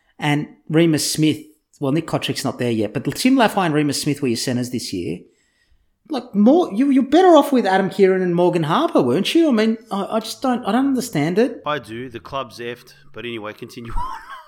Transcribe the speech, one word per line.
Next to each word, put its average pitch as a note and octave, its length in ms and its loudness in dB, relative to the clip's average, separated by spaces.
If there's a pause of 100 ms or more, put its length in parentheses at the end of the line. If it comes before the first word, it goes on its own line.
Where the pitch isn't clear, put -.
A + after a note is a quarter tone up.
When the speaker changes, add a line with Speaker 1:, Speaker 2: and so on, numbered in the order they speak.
(180)
Speaker 1:
and D3+ 300 -2 (200)
Remus D#3+ 460 2
Smith. D3+ 240 0 (420)
Well, C3+ 120 -2
Nick D#3+ 160 -2
Cotric's - 360 -6
not B2 140 -4
there A#2+ 140 -2
yet, G#2+ 240 -2
but - 80 -6 (120)
Tim C4 200 2
Lafai G#3 320 2
and D3+ 80 0
Remus D3 260 0
Smith C#3+ 220 -4
were C3+ 60 0
your A2+ 80 0
centres B2 340 -4
this B2 200 -8
year. G2 280 -6 (920)
Like, C4+ 240 -8
more, B3+ 400 4
you, C4 160 0
you're C4 140 4
better F4 320 6
off D4 160 4
with A#3+ 140 2
Adam F#3+ 240 2
Kieran F#3+ 320 4
and F3+ 120 0
Morgan F3 300 2
Harper, G#3 380 0
weren't C#3 340 0
you? E4 140 4
I - 20 2
mean, A3 260 2 (140)
I, F#3+ 140 -4 (100)
I A3+ 60 0
just - 200 -12
don't, B3 240 -2
I G3 60 -4
don't C4 160 0
understand F#3 500 -2
it. A#3+ 280 -2
Speaker 2:
I D3 140 -4
do. A#2 300 -12
The A2+ 120 -14
club's B2 380 -10
effed. A#2+ 340 -12 (180)
But A2 140 -14
anyway, A2 260 -10
continue A#2 400 -16
<laughs> - 60 -4
on. - 220 -6 (280)